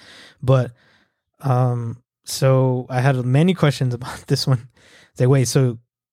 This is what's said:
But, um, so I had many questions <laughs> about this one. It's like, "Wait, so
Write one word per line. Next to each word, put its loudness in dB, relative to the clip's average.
But, 2
um, -2
so 0
I -4
had 2
many 4
questions 0
<laughs> -10
about -14
this -2
one. -2
It's -6
like, 2
"Wait, 2
so 0